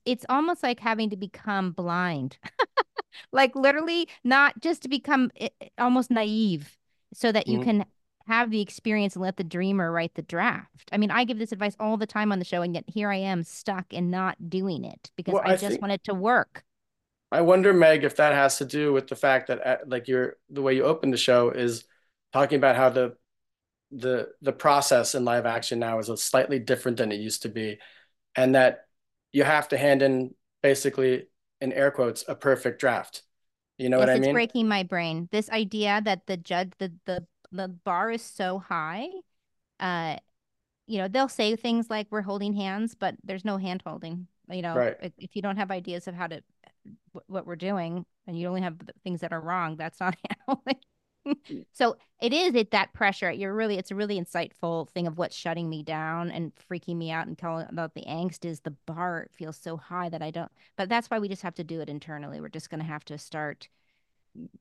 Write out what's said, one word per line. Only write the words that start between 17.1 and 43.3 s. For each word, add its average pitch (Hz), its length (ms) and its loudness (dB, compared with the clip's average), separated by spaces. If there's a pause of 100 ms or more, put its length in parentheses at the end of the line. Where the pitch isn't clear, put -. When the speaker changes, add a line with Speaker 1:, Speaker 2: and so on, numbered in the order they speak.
Speaker 2:
I 151 100 4
wonder, 185 320 8
Meg, 160 300 8
if 143 140 0
that 151 160 6
has 139 260 4
to 143 60 -4
do 147 280 2
with 135 140 2
the 131 80 -8
fact 131 320 4
that, 123 180 -2
uh, 127 120 2 (100)
like, 123 200 -4
you're, 127 300 0 (120)
the 143 120 -6
way 135 140 4
you 131 80 4
opened 143 300 2
the 117 40 0
show 123 320 6
is 120 340 -2 (480)
talking 143 260 4
about 131 180 6
how 131 140 8
the, 123 280 0 (720)
the, 123 380 -4 (120)
the 139 120 -2
process 139 600 4
in 127 100 0
live 120 200 2
action 117 340 -2
now 113 200 -2
is 113 100 -6
a 110 80 -6
slightly 131 420 2
different 120 380 0
than 110 140 0
it 104 100 -4
used 107 220 -6
to 113 60 -6
be, 107 300 -6 (560)
and 131 200 6
that 127 320 4 (460)
you 139 100 6
have 147 260 2
to 143 80 2
hand 139 260 4
in, 131 320 2 (280)
basically, 135 640 2 (340)
in 131 120 -2
air 139 180 4
quotes, 117 360 -2
a 143 80 -6
perfect 127 460 2
draft. 117 420 -2 (540)
You 127 120 -2
know 127 100 6
Speaker 1:
Yes, 127 100 6
Speaker 2:
what - 0 -
I 254 60 6
Speaker 1:
it's 135 120 4
Speaker 2:
mean? - 0 -
Speaker 1:
breaking 233 400 2
my 202 160 2
brain. 170 480 -4
This 214 180 0
idea 214 540 0
that 196 220 -2
the 190 120 -4
judge, 180 420 -4
the, 185 120 -6 (140)
the, 180 200 -6 (260)
the 185 160 -6
bar 185 440 -2
is 226 120 -6
so 185 360 -4
high, 180 480 -6 (720)
uh, 170 380 -4 (720)
you 214 120 -4
know, 190 100 -2
they'll 262 200 2
say 220 260 0
things 233 340 -2
like, 214 220 -4
"We're 214 120 -2
holding 202 300 -4
hands," 202 420 -4
but 185 280 -4
there's 190 220 -8